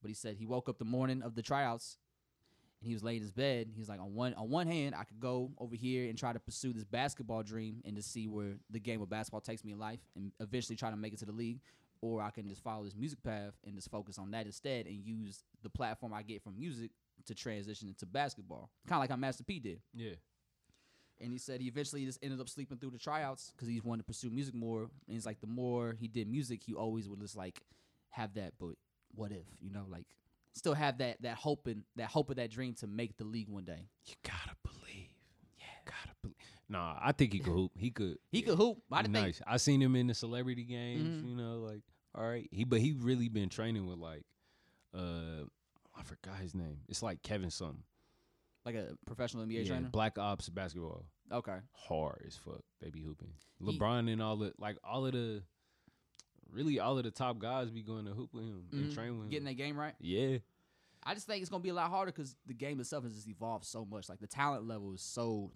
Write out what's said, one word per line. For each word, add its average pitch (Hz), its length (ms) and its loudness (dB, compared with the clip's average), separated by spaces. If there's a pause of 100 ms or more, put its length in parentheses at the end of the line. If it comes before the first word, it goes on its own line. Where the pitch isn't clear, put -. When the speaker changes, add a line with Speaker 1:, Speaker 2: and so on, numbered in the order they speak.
Speaker 1:
But 107 80 -8
he 107 60 -4
said 104 220 -4
he 110 100 -4
woke 123 220 0
up 110 100 -2
the 117 60 -2
morning 131 380 4
of 117 120 -4
the 113 80 -2
tryouts, 131 560 2 (840)
and 110 60 -6
he 117 80 0
was 104 80 -2
laying 117 140 0
in 110 60 0
his 101 100 -4
bed. 120 420 2
He 110 60 -6
was 107 80 -6
like, 104 120 -6
"On 98 140 -6
one, 123 200 2
on 110 160 -2
one 165 180 4
hand, 147 260 2
I 82 80 -4
could 110 160 -10
go 127 400 0
over 120 160 -6
here 127 340 2
and 113 80 -2
try 120 160 0
to 117 60 -2
pursue 123 340 -4
this 110 120 -2
basketball 117 580 0
dream 110 420 -4
and 104 120 -4
to 104 60 -4
see 110 260 -4
where 104 260 0 (160)
the 110 80 -2
game 110 240 0
of 92 80 -4
basketball 107 300 -2
takes 113 240 -6
me 104 80 -6
in 101 80 -8
life 110 180 -6 (160)
and 98 240 -6
eventually 113 380 -2
try 117 140 0
to 107 60 -2
make 107 160 -2
it 107 60 -10
to 107 80 -6
the 104 60 -6
league, 117 260 -2 (440)
or 113 200 0
I 104 80 0
can 104 180 -8
just 98 140 -10
follow 110 220 -4
this 98 100 -6
music 131 300 -4
path 104 300 -2 (120)
and 101 80 -8
just 95 160 -8
focus 101 260 -6
on 98 140 -6
that 110 160 -2
instead 117 400 -2
and 98 180 -8
use 110 380 -6 (220)
the 107 60 -8
platform 113 440 -2
I 107 80 -6
get 104 220 -8
from 98 120 -10
music 117 360 -4 (340)
to 113 80 -8
transition 104 540 -4
into 95 180 -10
basketball." 95 640 -4 (160)
Kinda 165 140 4
like 131 100 4
how 131 60 2
Master 131 260 0
P 185 160 -4
did. 104 220 -4 (120)
Speaker 2:
Yeah. 113 200 -6 (1080)
Speaker 1:
And 120 100 -6
he 123 80 -4
said 127 220 -6
he 127 80 0
eventually 139 360 -2
just 127 160 -4
ended 135 200 -2
up 127 80 -6
sleeping 135 300 -8
through 131 120 -6
the 123 80 -12
tryouts 147 580 -2
'cause 117 120 -4
he 117 100 2
wanted 117 240 0
to - 40 -8
pursue 113 220 -4
music 131 280 0
more. 113 260 0
And 113 80 -6 (160)
he's 113 200 -4
like, 107 140 -6
the 110 60 -8
more 120 460 2
he 113 160 -4
did 110 180 0
music, 123 380 0
he 110 100 -4
always 113 340 0
would 101 120 -8
just, 101 160 -8
like, 92 260 -8 (460)
have 107 260 -4
that, 95 240 -4
"But 85 160 -4 (400)
what 107 160 -2
if?" 92 160 -8 (140)
You 98 100 -8
know, 98 180 -6
like, 87 280 -10 (360)
still 156 220 4
have 143 240 4
that, 123 240 0
that 117 140 -2
hope 147 320 2
and, 107 160 -2 (100)
that 113 160 -2
hope 143 200 4
of 135 60 0
that 120 140 0
dream 120 260 -2
to 110 120 -6
make 107 300 -2
the 110 60 -6
league 110 240 -2
one 98 160 -6
day. 85 240 -8 (180)
Speaker 2:
You - 80 -14 (100)
gotta - 400 -6
believe. - 500 -12 (460)
Speaker 1:
Yeah. - 60 -16 (180)
Speaker 2:
Gotta - 380 -10
believe. - 120 -6 (340)
Nah, 85 320 2
I 135 120 6
think 123 220 8
he 98 40 4
could 85 140 4
hoop. 90 240 6
He 113 160 2
could. 95 260 0 (140)
Speaker 1:
He 202 80 6
Speaker 2:
yeah. 208 60 0
Speaker 1:
could 185 100 8
hoop. 220 340 8
I 131 60 2
Speaker 2:
He 190 80 6
Speaker 1:
didn't 104 100 4
think 202 120 6
Speaker 2:
nice. 87 200 0
I 120 120 4
seen 139 220 10
him 131 140 10
in 123 140 6
the 117 60 4
celebrity 120 500 -2
games, 120 440 0
Speaker 1:
Mm-hmm. 156 200 -2
Speaker 2:
you 123 80 -2
know, 117 240 -2
like, 107 220 -4 (340)
all 113 120 0
right. 120 220 -2
He, 104 140 2
but 123 160 8
he 147 140 8
really 120 340 6
been 104 200 4
training 110 380 2
with, 90 120 -4
like, 80 260 -8 (680)
uh, 82 520 -2 (500)
I - 80 -12
forgot - 380 -10
his 90 140 -4
name. 78 340 -2
It's, - 140 -2
like, 98 200 -2
Kevin 95 280 0
something. 80 340 -4 (800)
Speaker 1:
Like 117 120 -4
a 87 200 -4 (100)
professional 120 360 -2
N 110 60 -2
B 113 80 0
A 113 60 2
Speaker 2:
Yeah, 98 40 2
Speaker 1:
trainer? 87 220 2
Speaker 2:
Black 110 300 4
Ops 101 300 0
basketball. 85 560 -4 (280)
Speaker 1:
Okay. 107 260 -2 (140)
Speaker 2:
Hard - 560 0
as - 80 -12
fuck. - 260 -10 (180)
They 85 100 -8
be 80 100 -8
hooping. 78 320 -8 (260)
Speaker 1:
He - 60 -8
Speaker 2:
LeBron 110 480 4
and 110 100 2
all 110 140 2
the, 104 200 0
like, 107 280 -4
all 127 200 0
of 127 100 2
the, 113 280 0 (1080)
really 139 280 4
all 123 200 4
of 123 60 2
the 113 60 0
top 123 280 0
guys 120 320 0
be 113 120 -6
going 107 220 -4
to 101 80 -4
hoop 113 220 -6
with 113 100 -6
him 98 280 -8
and 139 120 0
Speaker 1:
Mm-hmm. 147 100 0
Speaker 2:
train 117 240 -2
with 107 120 -4
Speaker 1:
Getting 143 180 -2
Speaker 2:
him. 135 40 -2
Speaker 1:
that - 100 -2
game 143 160 -2
right? 151 220 -4
Speaker 2:
Yeah. 120 380 4 (680)
Speaker 1:
I 170 100 0
just 208 120 -6
think 208 140 0
it's 175 100 -4
gonna 185 120 0
be 185 80 2
a 175 40 2
lot 170 160 4
harder 190 220 2
'cause 135 240 -6 (100)
the 131 80 -8
game 139 240 -2
itself 127 260 -2
has 113 100 -4
just 104 120 -10
evolved 110 380 -2
so 113 200 -4
much. 101 240 -6
Like, 95 120 -10
the 104 80 -10
talent 139 400 2
level 101 240 -4
is 95 100 -8
so, 110 540 0